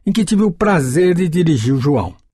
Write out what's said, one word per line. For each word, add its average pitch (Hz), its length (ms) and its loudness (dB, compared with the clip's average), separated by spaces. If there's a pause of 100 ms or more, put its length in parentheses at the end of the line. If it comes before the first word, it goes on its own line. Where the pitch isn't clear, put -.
em 202 60 0
que 220 120 0
tive 208 200 0
o 208 80 0
prazer 180 640 0
de 180 120 0
dirigir 151 460 0
o 131 80 0
João. 123 320 -2 (200)